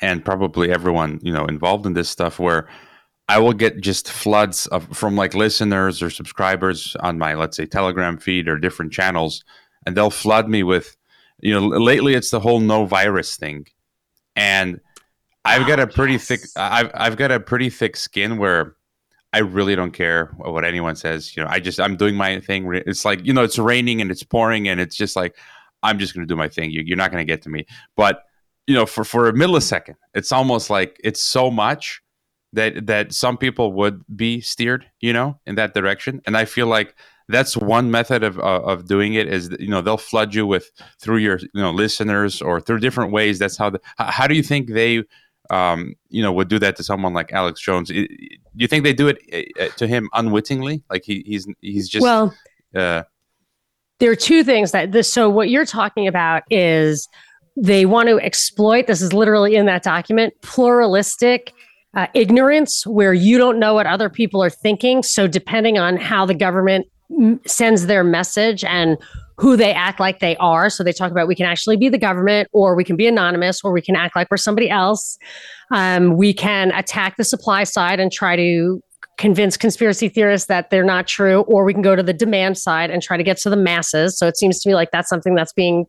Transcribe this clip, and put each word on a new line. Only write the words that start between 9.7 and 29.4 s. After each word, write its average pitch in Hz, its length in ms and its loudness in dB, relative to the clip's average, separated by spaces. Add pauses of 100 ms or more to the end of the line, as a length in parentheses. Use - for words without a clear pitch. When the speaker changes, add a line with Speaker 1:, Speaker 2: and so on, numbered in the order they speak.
Speaker 1:
and 92 120 -6
they'll 104 140 2
flood 107 380 0
me 107 140 0
with, 90 340 -2 (440)
you 107 120 0
know, 101 200 0
l-, 104 100 2
lately 135 320 2
it's - 160 -2
the 117 80 -2
whole 113 220 2
no 107 240 2
virus 95 500 0
thing. 73 320 -12 (680)
And 98 440 -2 (640)
I've 120 220 2
got 143 140 2
Speaker 2:
Oh, - 20 2
Speaker 1:
a 120 40 2
pretty 131 280 -2
Speaker 2:
yes. 113 120 -6
Speaker 1:
thick, 123 140 -4 (160)
I've, 104 380 -2
I've 113 220 -2
got 131 160 0
a 117 80 0
pretty 123 280 -2
thick - 280 -4
skin 107 420 -6
where 87 380 0 (560)
I 110 80 0
really 98 340 -2
don't 90 160 -4
care 82 360 -2 (120)
wh-, - 140 -10
what 80 120 -4
anyone 85 320 -4
says. 80 400 -10
You 80 60 -8
know, 78 80 -6
I 90 80 -2
just, 92 220 -6
I'm 98 160 -2
doing 104 180 0
my 139 260 -4
thing. 95 260 -8
Re-, 90 200 -6
it's - 180 -6
like, 98 220 -2
you 135 60 0
know, 131 100 2
it's 113 160 -2
raining 120 420 0
and 98 100 -4
it's 90 120 -8
pouring 110 460 0
and 90 120 -2
it's 87 160 -6
just 104 200 -6
like, 90 200 -4 (460)
"I'm 107 160 0
just 98 160 -6
gonna 87 120 -10
do 82 100 -4
my 78 120 -4
thing. 80 220 -8
You, 78 160 -8
you're 87 100 -4
not 92 140 -2
gonna 87 140 -6
get 78 180 -6
to 78 60 -18
me." 76 180 -10 (300)
But, 101 260 0 (440)
you 139 80 2
know, 113 120 2
for, - 180 -8
for 117 240 2
a 110 40 2
millisecond, 147 640 0 (180)